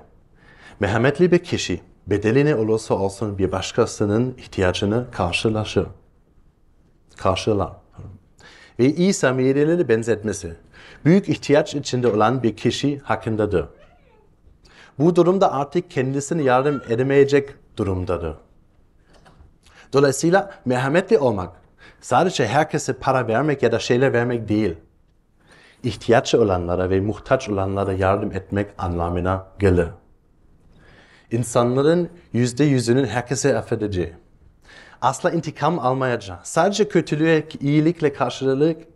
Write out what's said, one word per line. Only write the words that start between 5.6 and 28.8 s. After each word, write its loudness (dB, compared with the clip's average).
Karşılar. 0
Ve 4
iyi 2
Samiriyeli 2
benzetmesi, -2
büyük 4
ihtiyaç 0
içinde -2
olan 2
bir 0
kişi -2
hakkındadır. -2
Bu 4
durumda 4
artık -4
kendisine -4
yardım 2
edemeyecek 4
durumdadır. -4
Dolayısıyla 2
merhametli 2
olmak -2
sadece 0
herkese -2
para -2
vermek 0
ya 2
da 0
şeyler 2
vermek -2
değil. 0
İhtiyaç 2
olanlara 2
ve 2
muhtaç -2
olanlara -2
yardım 0
etmek -4
anlamına -4